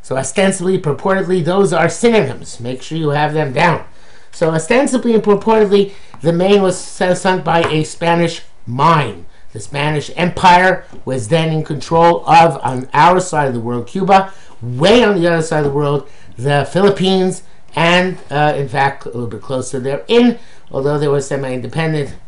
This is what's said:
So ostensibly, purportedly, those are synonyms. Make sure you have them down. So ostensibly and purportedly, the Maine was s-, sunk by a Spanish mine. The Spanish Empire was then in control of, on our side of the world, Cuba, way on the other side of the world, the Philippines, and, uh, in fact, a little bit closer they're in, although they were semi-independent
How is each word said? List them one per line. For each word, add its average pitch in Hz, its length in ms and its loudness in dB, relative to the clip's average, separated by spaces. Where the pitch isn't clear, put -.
So 127 140 -4
ostensibly, 190 640 0
purportedly, 180 640 0
those 180 260 2
are 170 160 2
synonyms. 202 720 0
Make 123 220 -8
sure 156 160 -8
you 156 140 0
have 147 220 0
them 151 200 -2
down. 160 320 0
So 160 160 0
ostensibly 233 640 2
and 208 100 4
purportedly, 202 720 4
the 160 120 2
Maine 196 280 4
was 180 400 -2
s-, 180 200 0
sunk 185 240 0
by 165 240 2
a 156 160 0
Spanish 170 560 0
mine. 131 580 0
The 110 80 -12
Spanish 147 560 -4
Empire 180 680 4
was 123 240 -4
then 160 240 2
in 156 100 -2
control 165 680 2
of, 165 360 6
on 127 260 -6
our 175 300 4
side 151 260 -2
of 123 60 -4
the 120 80 -6
world, 120 260 -6
Cuba, 190 460 0
way 165 440 4
on 208 100 2
the 170 160 0
other 165 100 0
side 156 180 -2
of 143 120 0
the 139 60 -2
world, 143 320 0
the 143 380 0
Philippines, 185 720 2
and, 175 440 2
uh, 151 280 2
in 139 100 -4
fact, 139 380 -2
a - 20 -10
little 117 200 -8
bit 107 140 -10
closer 131 380 -6
they're 135 300 -6
in, 240 280 6
although 143 300 -2
they 147 80 0
were 143 140 2
semi-independent 135 920 -4